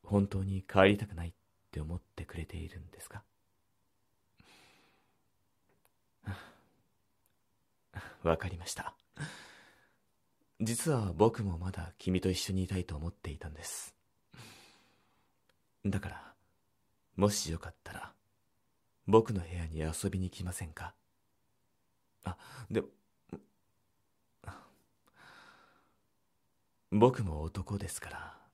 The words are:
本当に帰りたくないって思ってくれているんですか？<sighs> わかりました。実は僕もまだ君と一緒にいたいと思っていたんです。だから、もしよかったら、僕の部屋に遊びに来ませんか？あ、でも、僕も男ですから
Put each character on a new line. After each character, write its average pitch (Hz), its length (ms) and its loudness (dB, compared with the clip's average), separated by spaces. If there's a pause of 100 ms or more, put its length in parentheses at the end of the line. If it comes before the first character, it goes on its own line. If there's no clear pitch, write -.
本 101 240 4
当 95 160 -2
に 95 180 -2
帰 98 280 8
り 101 60 6
た 101 100 -4
く 90 100 -10
な 85 80 -6
い 85 60 -6
っ - 20 -20 (400)
て 76 80 -6
思 78 160 -4
っ - 40 -6 (140)
て 82 100 -10
く - 120 -12
れ 80 100 -6
て - 100 -10
い 80 120 -6
る - 100 -14
ん - 140 -16
で - 80 -20
す - 80 -18
か？ - 160 -14 (3000)
<sighs> 101 80 -6 (1900)
わ 82 140 6
か - 120 -4
り 87 80 -6
ま 85 100 -10
し - 80 -6
た。 - 200 -8 (1700)
実 117 320 0
は 107 200 2
僕 107 300 6
も 92 160 0
ま 92 140 -4
だ 82 260 -6
君 92 220 2
と 95 100 2
一 90 80 0
緒 - 140 -2
に 92 100 2
い 90 60 -2
た 95 100 0
い 87 60 -2
と 78 120 -6
思 78 120 -4
っ - 40 -6
て - 200 -8
い 73 60 -8
た 80 100 -10
ん 76 60 -10
で 71 100 -14
す。 - 280 -10 (1900)
だ 101 140 2
か 90 100 -4
ら、 - 260 -12 (840)
も 101 120 6
し 101 220 -2
よ 82 80 -2
か 82 120 -10
っ - 120 -20
た - 100 -14
ら、 - 220 -12 (920)
僕 110 260 8
の 95 80 0
部 85 140 -8
屋 85 120 -4
に 78 140 -6
遊 80 280 -2
び 92 120 0
に 92 100 -2
来 - 140 -10
ま 87 80 -4
せ - 120 -8
ん 78 80 -12
か？ - 220 -12 (1300)
あ、 90 160 -6 (320)
で 107 100 2
も、 - 80 -6 (4000)
僕 117 320 8
も 76 180 -2
男 95 340 -4
で 98 120 -4
す - 120 -8
か - 100 -12
ら - 280 -12 (140)